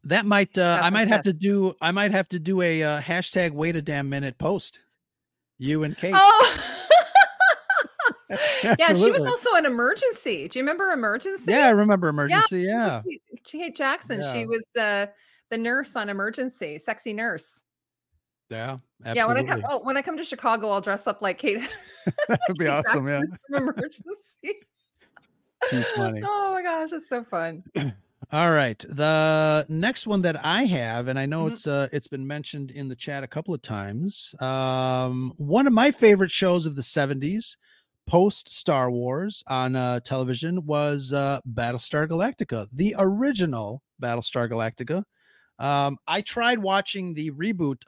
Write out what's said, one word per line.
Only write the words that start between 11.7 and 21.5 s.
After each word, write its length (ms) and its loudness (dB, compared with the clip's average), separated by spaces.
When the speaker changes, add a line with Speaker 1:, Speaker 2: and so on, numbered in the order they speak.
Speaker 2:
Yeah, 20 2
Speaker 1:
Emergency, 540 2
Speaker 2:
she 40 -2
was 0 -
Speaker 1:
yeah. 380 -2
Speaker 2:
Kate, 380 -14
Kate 320 -10
Jackson. 480 -4
She 60 -4
Speaker 1:
Yeah. 60 -6
Speaker 2:
was 280 -4
the, 380 -2
the 100 -6
nurse 360 -4
on 140 -4
Emergency, 680 -6
sexy 340 -8
nurse. 500 -8
Speaker 1:
Yeah, 280 -8
Speaker 2:
Yeah, 140 2
when 100 2
I 60 0
come, 160 -4
Speaker 1:
absolutely. 100 -8
Speaker 2:
oh, 140 -2
when 140 -2
I 40 -2
come 160 -8
to 60 -8
Chicago, 460 -2
I'll 120 0
dress 240 -4
up 160 -4
like 160 -2
Kate, 320 -2